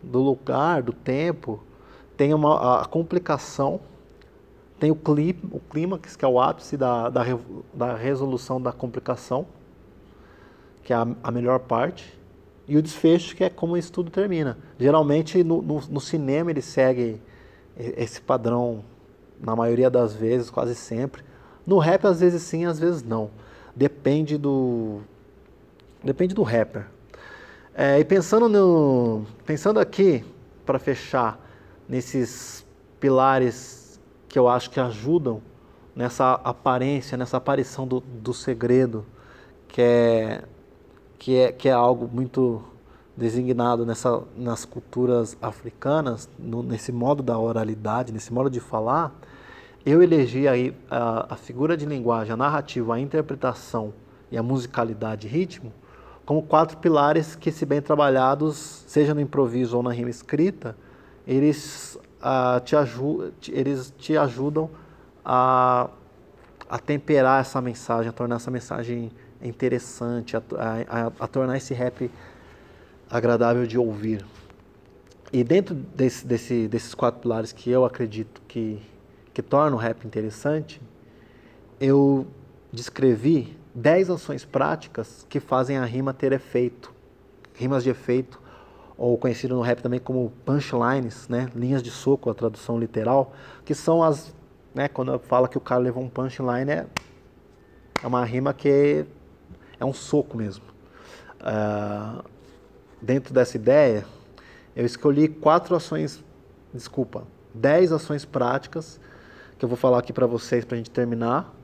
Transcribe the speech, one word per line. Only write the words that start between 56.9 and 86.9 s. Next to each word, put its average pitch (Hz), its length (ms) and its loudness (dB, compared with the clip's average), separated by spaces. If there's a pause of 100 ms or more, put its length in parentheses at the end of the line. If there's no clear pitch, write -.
que, 156 160 -4
se 160 120 -4
bem 143 160 0
trabalhados, 143 760 2 (320)
seja 151 260 4
no 147 60 0
improviso 123 560 0
ou 120 80 2
na 123 80 -2
rima 120 180 -4
escrita, 151 680 -2 (480)
eles, - 720 0 (240)
ah, 127 420 2
te - 120 -2
aju-, 135 560 0 (100)
te, - 120 -12
eles 131 440 -4
te 156 220 0
ajudam 147 500 0 (560)
a, 127 640 2 (800)
a - 120 -8
temperar 139 600 2
essa 131 220 -4
mensagem, 117 460 -4
a 113 40 -6
tornar 120 240 -4
essa 117 140 -8
mensagem 120 600 -8 (280)
interessante, 120 960 -4
a, 110 60 -4 (160)
a, 113 480 -4
a, 117 140 -6
a 113 80 -6
tornar 131 280 -2
esse 135 160 -8
rap 123 380 -6 (1000)
agradável 120 560 2
de 113 140 -2
ouvir. 107 480 -2 (1080)
E 120 120 2
dentro 175 320 2
desse, 131 500 -2
desse, 120 400 -2
desses 110 260 -6
quatro - 280 -2
pilares 113 320 -4
que - 180 -8
eu 127 140 4
acredito 110 640 -6
que, 107 340 -6 (500)
que 120 100 -6
tornam 143 360 2
o - 20 -2
rap 113 240 -4
interessante, 117 800 -6 (1000)
eu 139 460 4 (460)
descrevi 123 840 0 (200)
dez 165 320 4
ações 151 340 -6
práticas - 840 -4
que 143 100 -6
fazem 131 380 0
a 127 80 -2
rima 131 300 -4
ter 135 180 0
efeito, 123 580 -2 (640)